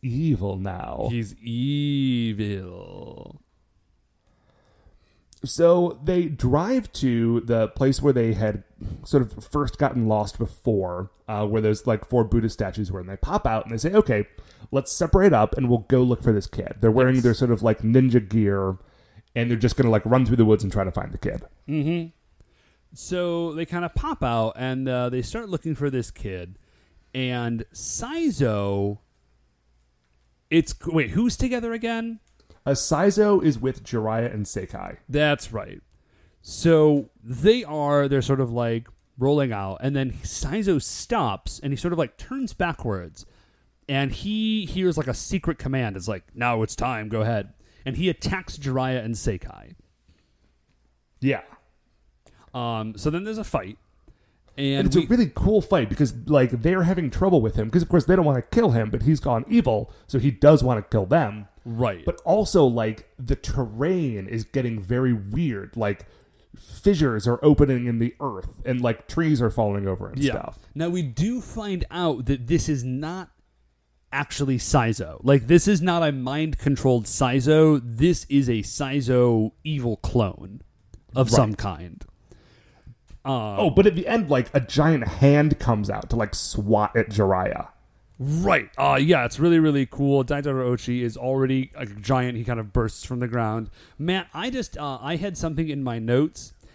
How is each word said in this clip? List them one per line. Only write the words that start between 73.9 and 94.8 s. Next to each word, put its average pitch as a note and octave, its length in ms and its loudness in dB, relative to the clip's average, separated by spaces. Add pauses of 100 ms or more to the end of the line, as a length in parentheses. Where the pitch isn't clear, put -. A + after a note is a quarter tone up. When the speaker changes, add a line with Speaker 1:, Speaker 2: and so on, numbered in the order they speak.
Speaker 2:
actually C#3 460 -2
Saizo. A2+ 640 0
Like, C3 240 6
this E3 220 8
is G3 120 2
not E3+ 260 0
a D3 60 2
mind-controlled C3+ 920 0
Saizo. C#3 760 4
This A#2+ 460 0
is C#3 220 2
a A2+ 120 0
Saizo B2 920 2 (120)
evil B2+ 340 -4
clone G2+ 640 -4 (540)
of A#2+ 160 2
some A2+ 200 4
Speaker 1:
Right. G#2 80 -6
Speaker 2:
kind. F2 460 -8 (1200)
Um, C3+ 80 -2 (260)
Speaker 1:
Oh, F3+ 120 2
but G3 160 6
at G3 80 6
the F3 140 -4
end, G#3 220 0
like, B2+ 220 2
a C#3+ 80 2
giant C#3+ 460 2
hand C#3+ 540 4
comes G#2 280 0
out G#2 220 -8
to, A2+ 60 -2
like, G#2+ 180 -2
swat G#2 640 0
at A2+ 120 0
Jiraiya. G2 600 0 (500)
Speaker 2:
Right. D#3 580 0
Uh, C#3 240 4
yeah, D3 240 4
it's A#2 160 -6
really, E3 180 6
really C#3+ 280 4
cool. C#3 380 2
Daijiro C3+ 480 -2
Ochi B2 300 -2
is A2+ 140 -4
already C3 580 0
a C#3 120 -12
giant. A#2+ 500 -2
He A#2+ 80 -6
kind A#2 160 -4
of G2+ 120 -12
bursts A2+ 320 -2
from B2 160 -6
the B2 80 -4
ground. A2+ 420 -4 (280)
Matt, F3+ 360 -4
I G3+ 160 -6
just, B3 260 -8
uh, C#3 240 -8